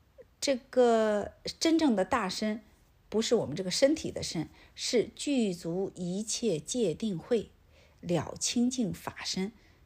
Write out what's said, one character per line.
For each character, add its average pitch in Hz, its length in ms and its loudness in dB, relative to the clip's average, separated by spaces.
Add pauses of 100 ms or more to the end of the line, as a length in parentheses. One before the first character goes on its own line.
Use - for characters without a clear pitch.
(420)
这 277 140 2
个 226 800 2 (260)
真 330 180 4
正 302 180 4
的 185 80 4
大 214 240 0
身， 214 360 -4 (460)
不 214 120 2
是 226 140 2
我 165 100 4
们 131 100 -6
这 185 80 -4
个 185 60 -6
身 277 240 4
体 - 160 -4
的 - 140 -8
身， 156 260 -6 (240)
是 - 420 0
具 240 380 0
足 170 400 -6
一 180 300 -6
切 214 360 -2
界 202 360 -2
定 202 220 -4
慧， 190 340 -2 (500)
了 170 380 -2
清 240 300 0
净 240 220 -2
法 - 320 -10
身。 190 280 -4 (340)